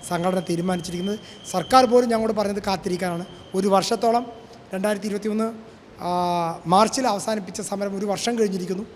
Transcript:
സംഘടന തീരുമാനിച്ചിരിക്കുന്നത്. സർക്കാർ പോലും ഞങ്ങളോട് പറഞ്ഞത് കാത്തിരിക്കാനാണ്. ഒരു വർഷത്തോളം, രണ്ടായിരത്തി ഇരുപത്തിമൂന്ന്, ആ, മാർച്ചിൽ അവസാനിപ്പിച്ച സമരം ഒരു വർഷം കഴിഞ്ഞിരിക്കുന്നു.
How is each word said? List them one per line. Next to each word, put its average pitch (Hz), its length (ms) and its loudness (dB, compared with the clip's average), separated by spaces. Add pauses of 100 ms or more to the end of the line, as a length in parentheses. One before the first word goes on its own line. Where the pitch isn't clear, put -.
സംഘടന 180 300 0 (100)
തീരുമാനിച്ചിരിക്കുന്നത്. 175 680 -4 (320)
സർക്കാർ 247 340 6
പോലും 240 240 4
ഞങ്ങളോട് 220 300 0
പറഞ്ഞത് 196 280 -2
കാത്തിരിക്കാനാണ്. 180 580 -2 (300)
ഒരു 190 120 2
വർഷത്തോളം, 226 580 2 (480)
രണ്ടായിരത്തി 202 380 -2
ഇരുപത്തിമൂന്ന്, 214 360 -2 (600)
ആ, 180 40 -2 (640)
മാർച്ചിൽ 220 340 6
അവസാനിപ്പിച്ച 208 540 -4
സമരം 196 380 -4
ഒരു 208 60 -4
വർഷം 226 340 -2
കഴിഞ്ഞിരിക്കുന്നു. 190 460 -2 (100)